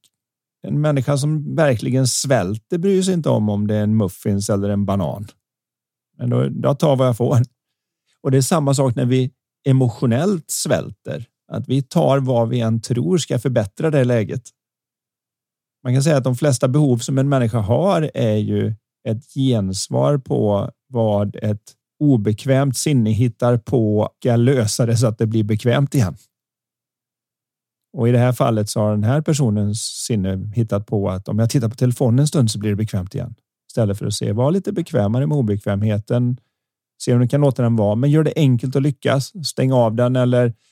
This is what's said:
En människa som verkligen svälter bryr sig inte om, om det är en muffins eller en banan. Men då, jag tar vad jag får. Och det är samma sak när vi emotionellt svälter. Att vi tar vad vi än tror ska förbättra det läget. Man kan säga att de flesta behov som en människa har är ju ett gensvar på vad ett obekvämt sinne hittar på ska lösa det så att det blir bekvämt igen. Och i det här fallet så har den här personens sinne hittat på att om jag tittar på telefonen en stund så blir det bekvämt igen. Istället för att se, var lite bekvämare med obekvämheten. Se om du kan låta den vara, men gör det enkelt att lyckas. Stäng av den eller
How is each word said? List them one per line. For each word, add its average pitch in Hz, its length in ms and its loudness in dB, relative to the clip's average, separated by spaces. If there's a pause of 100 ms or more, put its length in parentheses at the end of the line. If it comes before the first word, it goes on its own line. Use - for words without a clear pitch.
(680)
En 143 140 -2
människa 143 360 0
som 147 380 -4
verkligen 131 520 2
svälter 113 720 -2
bryr 190 240 2
sig 185 120 0
inte 160 160 -2
om, 110 200 0
om 104 180 -2
det 107 80 0
är 104 80 0
en 107 140 2
muffins 98 520 -2
eller 101 200 0
en 101 160 0
banan. 98 420 -4 (880)
Men 120 120 -4
då, 127 180 0 (160)
jag 139 160 0
tar 143 160 2
vad 127 120 2
jag 117 100 0
får. 120 200 0 (840)
Och 139 100 -2
det 135 60 4
är 135 40 4
samma 139 320 0
sak 135 220 0
när 131 100 0
vi 127 260 0 (360)
emotionellt 131 840 0
svälter. - 760 -6 (260)
Att 110 180 -8
vi 135 120 0
tar 139 380 2
vad 120 300 0
vi 123 100 -2
än 113 220 0
tror 147 360 -2
ska 127 220 -4
förbättra 127 520 -2
det 143 120 2
läget. 120 380 -2 (1400)
Man 123 100 -2
kan 135 100 2
säga 151 140 4
att 123 60 0
de 127 120 0
flesta 143 320 0
behov 135 300 2
som 131 200 -4
en 135 120 0
människa 120 300 0
har 156 540 0
är 110 240 0
ju 104 360 -2 (340)
ett 117 260 -8
gensvar 131 840 0
på 107 540 -2 (160)
vad 104 480 0
ett 107 400 -6 (240)
obekvämt 131 800 2
sinne 127 320 2
hittar 120 480 0
på 107 520 0 (100)
ska 120 160 0
lösa 120 500 2
det 117 120 0
så 117 100 2
att 107 100 -2
det 113 100 0
blir 110 160 0
bekvämt 120 520 0
igen. 98 200 0 (1800)
Och 120 120 2
i - 20 4
det 123 60 4
här 123 160 2
fallet 110 360 0
så - 100 -4
har 107 120 2
den 104 120 0
här 135 180 0
personens 110 600 0
sinne 98 720 -4
hittat 107 320 -2
på 98 220 -2
att 95 200 -6
om 107 100 -2
jag 117 100 2
tittar 113 200 0
på - 60 -8
telefonen 123 440 0
en 151 80 2
stund 120 240 0
så 104 80 -6
blir 104 100 -2
det 101 60 0
bekvämt 98 400 -6
igen. 92 200 -8 (340)
Istället 101 280 -2
för 110 80 -8
att 104 80 -2
se, 110 180 -4
var 127 200 0
lite 196 200 -2
bekvämare 127 560 -2
med 151 100 0
obekvämheten. 107 1000 0 (640)
Se 127 100 0
om 120 60 4
du 123 80 4
kan 143 140 2
låta 135 220 2
den 117 120 2
vara, 107 200 2
men 139 160 2
gör 156 120 4
det 147 120 0
enkelt 131 400 2
att 135 60 2
lyckas. 135 640 -2
Stäng 131 240 -2
av 117 240 2
den 123 200 2
eller 123 380 2 (180)